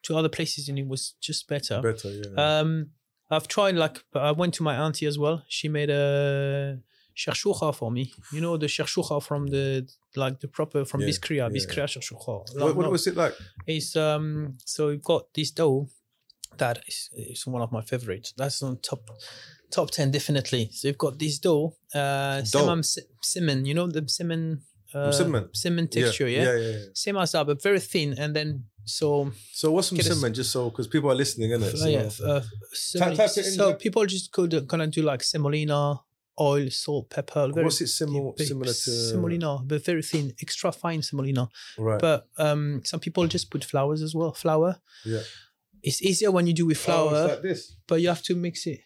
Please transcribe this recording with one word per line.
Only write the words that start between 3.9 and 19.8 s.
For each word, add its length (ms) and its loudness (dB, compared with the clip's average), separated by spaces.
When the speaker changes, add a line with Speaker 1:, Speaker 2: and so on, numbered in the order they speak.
Speaker 1:
I 180 2
went 240 2
to 80 -2
my 120 2
auntie 200 -2
as 140 0
well. 300 0
She 180 -6
made 220 0
a 920 2
shakshuka 580 0
for 160 -4
me. 220 -4
You 80 -6
know 160 0
the 120 0
shakshuka 540 -2
from 260 -2
the, 380 0
like, 240 -2
the 80 -10
proper, 380 -2
from 160 -2
Speaker 2:
Yeah, 80 2
Speaker 1:
Biskria, 260 -2
Speaker 2:
yeah, 140 2
Speaker 1:
Biskria 280 -4
Speaker 2:
yeah. 160 0
Speaker 1:
shakshuka. 340 -12
Speaker 2:
What, 480 -2
what 100 0
Speaker 1:
Like, 60 2
Speaker 2:
was 160 2
it 100 0
like? 160 2
Speaker 1:
it's, 300 -4
um, 680 0
so 240 -2
we've 160 -2
got 300 0
this 180 -2
dough 380 2
that 300 0
is, 300 -10
is 280 -10
one 160 -4
of 120 -4
my 80 -4
favorites. 560 -6
That's 260 -4
on 140 -4
top, 320 -8
top 200 0